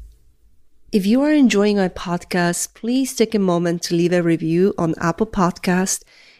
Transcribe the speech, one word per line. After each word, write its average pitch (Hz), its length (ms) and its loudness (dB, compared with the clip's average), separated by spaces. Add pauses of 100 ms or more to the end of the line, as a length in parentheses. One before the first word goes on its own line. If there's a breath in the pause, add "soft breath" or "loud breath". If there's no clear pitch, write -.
(920)
If 190 160 0
you 247 160 2
are 302 100 2
enjoying 208 440 4
my 190 120 0
podcast, 175 840 -4
please 254 400 -4
take 220 180 0
a 214 60 0
moment 175 440 0
to - 120 -4
leave 170 180 2
a 175 120 2
review 165 520 2
on 165 220 -2
Apple 170 300 -2
Podcast. 185 720 -2 (380 soft breath)